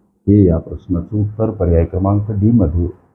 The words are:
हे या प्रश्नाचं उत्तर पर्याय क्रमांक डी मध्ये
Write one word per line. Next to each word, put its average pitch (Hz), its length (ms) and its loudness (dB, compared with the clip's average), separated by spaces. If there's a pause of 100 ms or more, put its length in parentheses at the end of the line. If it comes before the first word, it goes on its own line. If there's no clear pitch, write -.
(280)
हे 101 180 6
या 85 120 2
प्रश्नाचं 85 600 -6
उत्तर 104 340 -4
पर्याय 85 340 0
क्रमांक 98 460 -2
डी 104 200 0
मध्ये 85 360 0 (280)